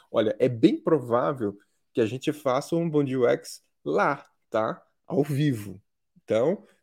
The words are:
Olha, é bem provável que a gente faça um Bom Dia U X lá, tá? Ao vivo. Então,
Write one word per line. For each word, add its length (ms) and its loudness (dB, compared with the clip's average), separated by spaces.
Olha, 280 0
é 100 4
bem 320 2
provável 760 0
que 80 0
a 40 4
gente 280 -4
faça 420 -2
um 140 0
Bom 140 2
Dia 160 -2
U 80 4
X 360 -2
lá, 400 0
tá? 320 -2
Ao 180 0
vivo. 560 -2
Então, 420 0